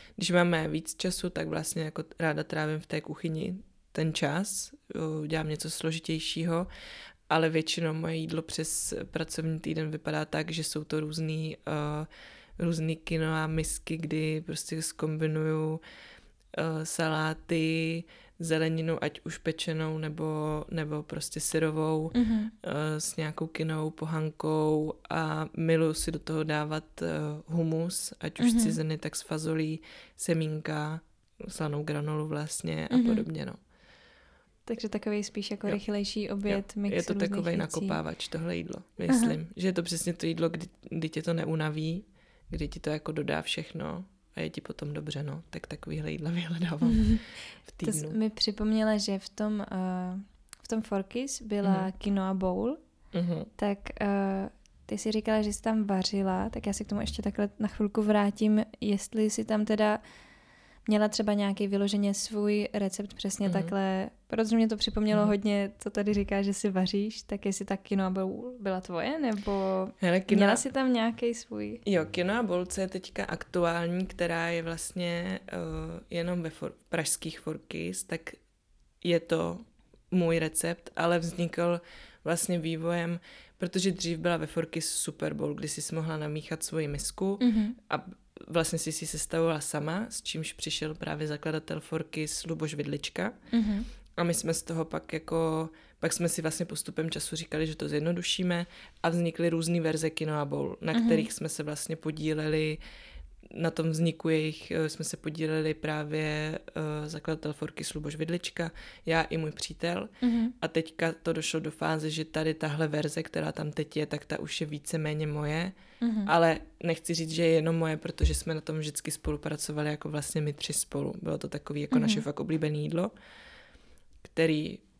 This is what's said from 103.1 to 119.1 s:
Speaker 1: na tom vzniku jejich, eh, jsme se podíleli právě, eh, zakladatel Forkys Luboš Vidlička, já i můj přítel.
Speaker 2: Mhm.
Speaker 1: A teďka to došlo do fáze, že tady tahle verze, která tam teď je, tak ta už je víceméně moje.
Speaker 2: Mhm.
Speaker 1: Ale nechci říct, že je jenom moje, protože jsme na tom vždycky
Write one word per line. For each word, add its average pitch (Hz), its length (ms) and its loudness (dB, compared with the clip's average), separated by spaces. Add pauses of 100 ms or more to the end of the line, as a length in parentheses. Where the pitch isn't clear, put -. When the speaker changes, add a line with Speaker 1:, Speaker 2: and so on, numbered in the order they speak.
Speaker 1:
na 165 180 0
tom 165 180 2
vzniku 160 400 2
jejich, 156 420 0
eh, 160 180 2
jsme 156 160 -6
se - 120 -4
podíleli 156 560 0
právě, 151 840 -2 (160)
eh, 151 340 -2
zakladatel 156 440 -4
Forkys - 400 -6
Luboš 151 220 -6
Vidlička, 170 560 -2 (340)
já 160 160 4
i 160 160 0
můj 156 140 -2
přítel. 180 580 -4 (120)
Speaker 2:
Mhm. 233 400 2
Speaker 1:
A 165 60 -2
teďka 165 460 0 (100)
to 165 100 2
došlo 160 260 0
do 160 120 -4
fáze, 156 380 0
že 156 160 -4
tady 156 280 0
tahle 156 340 0
verze, 151 360 0
která 156 280 -2
tam 151 200 -4
teď 151 260 -4
je, 151 80 0
tak 151 200 -6
ta 147 140 -4
už - 220 -6
je 151 60 -2
víceméně 151 600 -2
moje. 151 440 -2 (300)
Speaker 2:
Mhm. 214 280 2
Speaker 1:
Ale 165 280 8 (260)
nechci 165 300 0
říct, 160 160 0
že 160 140 2
je 165 80 8
jenom 165 240 6
moje, 160 220 2
protože - 380 2
jsme 160 180 -2
na 156 80 -2
tom 160 180 -4
vždycky 151 320 -4